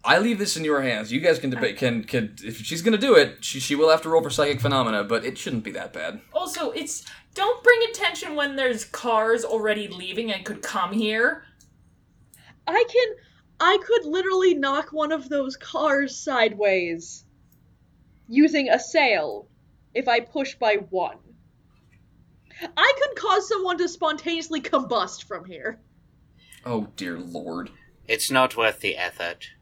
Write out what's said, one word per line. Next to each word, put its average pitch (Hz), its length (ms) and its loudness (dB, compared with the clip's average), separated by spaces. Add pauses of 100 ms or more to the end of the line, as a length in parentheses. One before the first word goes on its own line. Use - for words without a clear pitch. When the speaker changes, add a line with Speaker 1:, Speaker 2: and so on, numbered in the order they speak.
Speaker 1:
I 127 140 6
leave 214 220 2
this 202 180 -2
in 160 60 -4
your 151 180 2
hands. 113 300 -2
You 127 80 0
guys 165 200 4
can 135 120 -2
debate. 113 260 -2
Can, 117 260 0
can, 110 400 -2
if 110 140 -10
she's 165 240 -8
gonna 214 160 2
do 247 180 4
it, - 300 6
she, - 140 -6
she 135 160 -2
will 156 140 4
have 160 140 6
to 160 60 -6
roll 160 140 4
for 147 80 -6
psychic 147 300 0
phenomena, 120 420 2
but 110 220 0
it 127 120 -6
shouldn't 123 260 -6
be 104 80 -8
that 92 220 -10
bad. 85 280 -8 (120)
Speaker 2:
Also, 330 380 -4
it's, - 320 -10 (320)
don't 427 280 0
bring 480 160 8 (120)
attention 339 440 -4
when 277 200 -2
there's 254 300 -2
cars 226 600 0
already 214 420 -2
leaving 185 440 -6
and 185 140 -6
could - 180 -10
come 185 300 -4
here. 226 500 0 (1200)
Speaker 3:
I 403 260 4
can, 480 240 2 (440)
I 359 260 4
could 453 200 2
literally 370 480 2
knock 277 400 -2
one 302 180 -2
of 277 160 -4
those 269 300 -2
cars 285 600 0
sideways 202 1080 0 (1040)
using 277 400 4
a 240 100 6
sail 165 680 0 (460)
if 233 140 -2
I 233 140 2
push 269 340 -6
by 214 200 2 (140)
one. 170 280 -4 (1600)
I 453 240 4
could 554 160 -2
cause 403 320 0
someone 370 300 -2
to 339 100 -2
spontaneously 320 720 -4
combust 240 640 -2
from 175 180 -12
here. 185 380 -12 (840)
Speaker 1:
Oh, 110 300 -4
dear 87 240 -8
lord. 85 500 -10 (380)
Speaker 4:
It's - 240 -10
not 131 240 2
worth 110 240 0
the 95 180 -4
effort. 87 520 -8 (120)